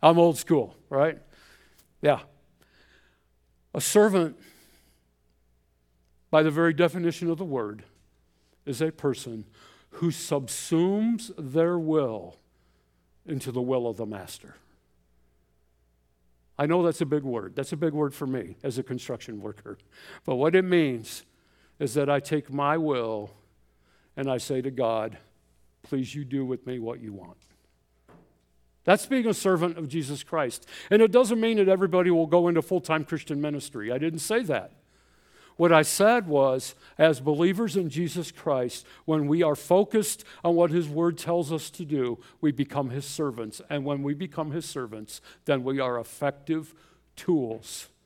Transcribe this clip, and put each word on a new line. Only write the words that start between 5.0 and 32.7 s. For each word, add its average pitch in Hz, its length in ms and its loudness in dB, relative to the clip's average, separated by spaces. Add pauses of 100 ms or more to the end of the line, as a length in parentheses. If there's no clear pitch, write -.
by 156 100 8
the 156 80 4
very 160 240 2
definition 170 560 0
of 160 80 -2
the 185 60 -6
word, 107 400 -6 (840)
is 135 160 -4
a 160 80 0
person 120 540 -6 (460)
who 170 200 -2
subsumes 180 1300 -2
their 165 400 0
will 147 600 -2 (840)
into 135 280 -8
the 127 100 -2
will 123 240 -2
of 110 120 -6
the 113 80 -6
master. 101 500 -14 (2000)
I 143 80 0
know 170 160 2
that's 165 180 0
a 165 60 0
big 143 160 0
word. 113 320 -6
That's 135 180 -6
a 180 40 -8
big 156 160 -2
word 143 220 -2
for 147 120 -8
me 127 380 -6
as 127 140 -4
a 131 40 -4
construction 123 580 -10
worker. 101 380 -14 (460)
But 135 100 -2
what 151 220 4
it 185 80 6
means 151 600 0 (540)
is 123 160 -4
that 143 160 2
I 139 100 2
take 143 320 -4
my 143 240 0
will 113 540 -4 (840)
and 135 160 -4
I 127 60 0
say 131 240 -4
to 131 100 -4
God, 113 460 -2 (640)
"Please, 131 320 -6
you 147 120 -8
do 135 180 -4
with 127 220 -8
me 127 120 -8
what 117 220 -8
you 110 140 -12
want." 92 240 -18 (1500)
That's 202 220 4
being 254 200 0
a 220 60 0
servant 175 460 0
of 156 100 -10
Jesus 143 340 -6
Christ. - 460 -6 (220)
And 208 100 8
it 226 100 6
doesn't 233 300 4
mean 226 160 2
that 196 120 4
everybody 180 420 4
will 165 160 4
go 170 220 4
into 170 120 2
full-time 160 460 -2